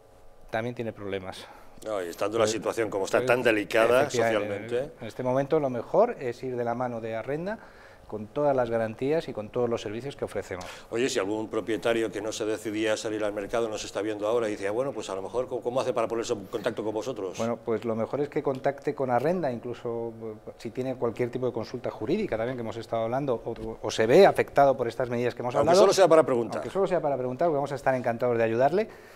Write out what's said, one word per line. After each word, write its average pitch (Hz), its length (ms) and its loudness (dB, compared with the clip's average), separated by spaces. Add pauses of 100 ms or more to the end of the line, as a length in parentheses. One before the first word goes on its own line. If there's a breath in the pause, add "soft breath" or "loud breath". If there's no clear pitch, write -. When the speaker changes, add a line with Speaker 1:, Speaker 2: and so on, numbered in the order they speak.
(520)
Speaker 1:
también 117 240 -2
tiene 113 180 -6
problemas. 95 520 -8 (400 loud breath)
Speaker 2:
No, 104 180 -4
y 87 60 -6
estando 104 280 -2
la 113 60 6
Speaker 1:
Pues, 107 80 2
Speaker 2:
situación 107 380 -2
como 98 160 -2
está, 107 140 2
Speaker 1:
pues, 127 80 0
Speaker 2:
tan 123 140 4
delicada 113 640 6
Speaker 1:
efectivamente, 110 680 0
Speaker 2:
socialmente. 123 320 -4
Speaker 1:
en 120 60 -10
este 117 160 -8
momento 139 360 2
lo 139 100 0
mejor 175 500 0
es 123 240 -6
ir 131 120 -6
de 120 80 -2
la 117 120 -2
mano 123 260 -4
de 113 140 -6
Arrenda 151 420 -6 (500 loud breath)
con 107 180 -8
todas 143 300 2
las 123 160 2
garantías 117 580 0
y 127 40 -8
con 107 160 -8
todos 123 200 0
los 117 140 -2
servicios 117 320 -8
que 117 100 -6
ofrecemos. 92 400 -6 (240 loud breath)
Speaker 2:
Oye, 120 200 0
si 113 100 0
algún 104 280 -2
propietario 113 640 0
que 104 120 -6
no 107 80 -4
se 110 120 -6
decidía 110 500 -2
a 104 40 0
salir 107 260 -4
al 104 100 0
mercado 110 360 -2
nos 107 160 -6
está 107 160 -6
viendo 104 260 -2
ahora 113 200 2
y 107 60 -2
dice, 98 140 -4
"Ah, 98 40 0
bueno, 131 200 -2
pues 107 200 -8
a 95 40 -4
lo 95 60 -6
mejor, 117 260 -4
¿cómo, 123 140 -6
cómo 123 180 -2
hace 120 140 -2
para 113 140 0
ponerse 113 260 -2
en 101 120 -6
contacto 110 380 -4
con 110 120 -2
vosotros?". 107 420 -6
Speaker 1:
Bueno, 113 260 -2
pues 113 220 -2
lo 113 100 0
mejor 113 260 -2
es 143 80 -2
que 151 120 -2
contacte 139 540 -2
con 127 160 -2
Arrenda, 147 400 2
incluso, 117 600 -6 (120)
eh, 107 340 -12
si 117 140 -10
tiene 127 240 -4
cualquier 120 340 -2
tipo 123 160 -4
de 117 80 0
consulta 113 380 -6
jurídica 160 440 -2
también 120 220 -2
que 120 40 -6
hemos 110 160 -6
estado 113 260 -2
hablando, 127 320 0 (100)
o, 123 60 -6
o, 110 280 -8
o 107 120 -4
se 110 160 2
ve 170 180 10
afectado 139 500 6
por 120 120 -2
estas 123 240 -2
medidas 120 240 -2
que 120 80 -8
hemos 120 100 -4
Speaker 2:
Aunque 143 160 2
Speaker 1:
hablado. 180 140 8
Speaker 2:
solo 196 100 6
sea 190 140 8
para 160 160 8
preguntar. 117 340 0
Speaker 1:
Aunque 117 160 -6
solo 190 140 2
sea 170 140 2
para 143 140 0
preguntar, 127 320 -2
porque 151 100 2
vamos 143 140 -2
a 143 40 -4
estar 131 180 2
encantados 120 460 0
de 117 40 6
ayudarle, 135 460 2 (260 loud breath)